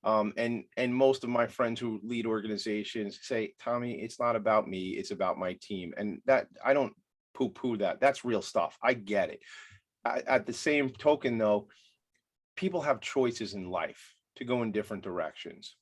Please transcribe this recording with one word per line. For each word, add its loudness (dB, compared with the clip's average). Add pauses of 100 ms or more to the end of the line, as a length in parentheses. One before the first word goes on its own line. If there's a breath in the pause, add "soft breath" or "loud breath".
Um, 4
and, -2 (120)
and 0
most 4
of -4
my 4
friends 0
who -4
lead -2
organizations -2
say, -4
Tommy, -4
it's -10
not 2
about 4
me, -4
it's -6
about -2
my -4
team. -8
And -6
that, 4 (180)
I 4
don't 2 (400)
poo-poo -2
that. 0
That's 4
real 0
stuff. -2
I 4
get 0
it. -12 (640 loud breath)
I, 0
at 2
the -6
same 2
token, 2
though, 4 (880 soft breath)
people -2
have 2
choices 0
in -8
life -6 (220)
to -10
go 0
in 0
different -4
directions. -8